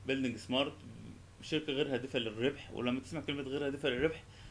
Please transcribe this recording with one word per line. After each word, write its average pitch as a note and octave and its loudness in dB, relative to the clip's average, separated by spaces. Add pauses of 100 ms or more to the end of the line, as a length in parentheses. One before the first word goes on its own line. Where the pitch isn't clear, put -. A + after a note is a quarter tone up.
بيلدينج C3 2
smart، C3+ 2 (680)
شركة D3+ 0
غير C#3 2
هادفة B2+ 0
للربح. A2+ 0
ولما B2 2
تسمع D3+ -4
كلمة C#3+ -2
غير C#3+ 0
هادفة C#3 2
للربح، C3 4 (280)